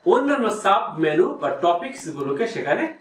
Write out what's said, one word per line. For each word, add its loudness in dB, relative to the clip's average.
অন্যান্য 4
সাব 4
মেনু 2
বা -2
টপিকস 0
গুলোকে -2
সেখানে -2